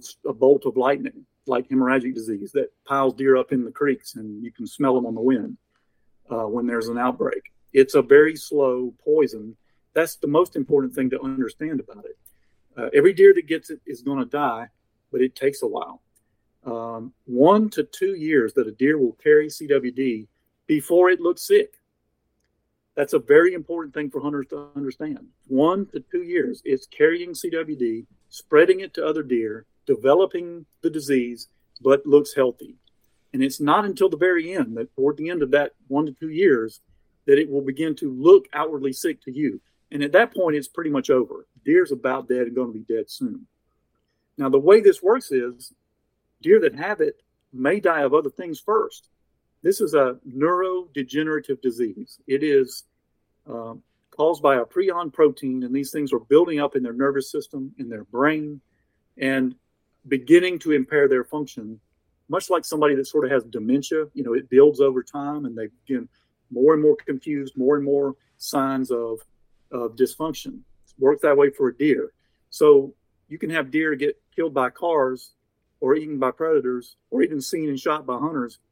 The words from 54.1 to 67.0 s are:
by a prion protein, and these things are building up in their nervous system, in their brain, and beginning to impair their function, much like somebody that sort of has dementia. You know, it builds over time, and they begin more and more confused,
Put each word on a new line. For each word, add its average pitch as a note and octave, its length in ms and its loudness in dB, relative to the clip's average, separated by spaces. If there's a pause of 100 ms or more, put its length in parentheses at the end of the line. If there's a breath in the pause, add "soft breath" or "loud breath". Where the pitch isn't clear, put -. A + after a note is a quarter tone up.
by C#3+ 140 4
a A#2+ 100 0
prion F3 480 -4
protein, C3 500 0
and B2 120 -6
these C#3 160 -4
things D3 200 -6
are B2+ 80 -2
building D3+ 400 2
up C#3+ 160 -2
in C3 60 -2
their A#2+ 120 -6
nervous C#3 360 -2
system, C#3 480 -10
in B2+ 120 -12
their A2 160 -12
brain, D3 560 -2 (560)
and C3+ 380 -2 (520)
beginning D#3+ 500 2
to D#3+ 140 -4
impair C#3+ 360 2
their C3 160 2
function, A2+ 560 -12 (480)
much E3+ 220 -6
like F3 160 0
somebody D3+ 300 0
that C3+ 100 -2
sort D3 200 -2
of B2+ 40 -2
has C3 140 0
dementia. B2+ 720 -4
You C#3+ 80 -8
know, A#2 100 -4
it C3+ 160 -4
builds C3+ 320 6
over C3 220 0
time, D3 420 -10
and B2 100 -10
they A2 120 -10 (180)
begin B2 240 -8 (400)
more C3 240 4
and D3+ 80 2
more D3+ 140 4
confused, C#3 600 -8